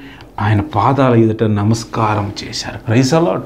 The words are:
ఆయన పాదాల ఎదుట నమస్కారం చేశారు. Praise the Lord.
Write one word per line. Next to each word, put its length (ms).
ఆయన 200
పాదాల 380
ఎదుట 300
నమస్కారం 880
చేశారు. 480
Praise 260
the 120
Lord. 160